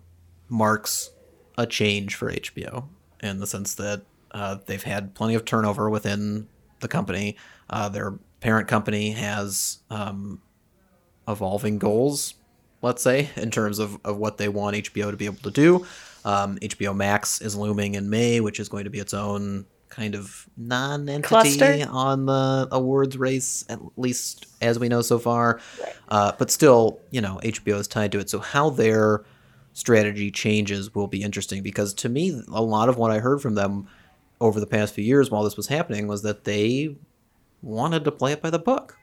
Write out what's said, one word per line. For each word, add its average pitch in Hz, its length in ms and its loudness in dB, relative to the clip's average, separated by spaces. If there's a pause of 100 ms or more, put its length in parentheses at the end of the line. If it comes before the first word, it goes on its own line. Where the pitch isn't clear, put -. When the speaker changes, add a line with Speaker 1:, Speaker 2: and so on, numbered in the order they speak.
(500)
Speaker 1:
marks 113 600 0 (480)
a 117 80 0
change 101 480 0
for - 120 -6
H - 280 -8
B - 100 -12
O 131 240 -12 (320)
in 98 160 -6
the 98 80 -8
sense 98 300 -8
that, 101 260 -6 (300)
uh, 101 340 -6
they've 98 160 -8
had 101 320 -8
plenty 113 220 -2
of 113 100 -2
turnover 107 460 0
within 104 560 -4 (320)
the 117 80 -8
company. 104 500 -4 (320)
Uh, 104 180 -4
their 101 280 -6 (240)
parent 110 280 2
company 107 440 0
has, 104 680 -6 (140)
um, 98 500 -8 (840)
evolving 104 500 -2
goals, 113 560 0 (480)
let's 123 220 -2
say, 135 320 2
in 110 160 -4
terms 104 260 -2
of, 104 260 -4
of 104 140 -4
what 107 200 -2
they 104 120 -2
want 101 260 -2
H 104 160 -6
B 107 120 -4
O 104 80 -4
to 101 60 -8
be 101 80 -6
able 101 180 -6
to 104 80 -6
do. 175 340 6 (380)
Um, 101 380 0
H 107 160 -8
B 101 100 -2
O 98 60 -2
Max 101 480 0
is 101 140 -6
looming 101 400 -2
in 101 140 -4
May, 117 300 2
which 107 200 -2
is 101 100 -8
going 101 160 -8
to 101 40 -10
be - 100 -10
its 98 140 -8
own 101 520 -4 (220)
kind 107 280 -8
of 101 320 -14 (100)
non-entity 139 680 -4
Speaker 2:
Cluster? 147 640 6
Speaker 1:
on 135 360 0
the 135 460 2
awards 131 440 2
race, 131 540 -2
at 147 100 -10 (180)
least - 480 -4 (140)
as 117 180 2
we 120 120 0
know 120 120 4
so 117 160 2
far. 117 440 2 (200)
Speaker 2:
Right. - 140 -10 (140)
Speaker 1:
Uh, 104 280 4
but 123 140 0
still, 117 480 8 (120)
you 127 100 -2
know, 95 220 -4
H 113 200 -2
B 104 80 0
O 101 60 2
is 101 100 -4
tied 104 240 0
to 101 80 0
it. 98 100 -8
So 101 100 -2
how 143 320 2
their 110 520 4 (500)
strategy 104 580 2
changes 101 640 0
will 101 120 -2
be 98 140 -4
interesting, 101 420 -6
because 101 300 -2
to - 160 -4
me, 143 320 -2 (100)
a 110 100 0
lot 110 280 4
of 123 80 4
what 113 140 2
I 110 80 2
heard 135 220 2
from 110 140 0
them 101 320 -2 (540)
over 107 180 4
the 104 80 -2
past 107 260 0
few 104 100 -4
years 131 280 6
while 107 120 2
this 104 140 0
was 104 100 -8
happening 113 400 -2
was 104 160 -4
that 104 220 -4
they 123 500 0 (680)
wanted 151 440 -2
to 135 60 0
play 131 200 0
it 147 100 -4
by 160 80 -4
the 165 100 0
book. - 440 -2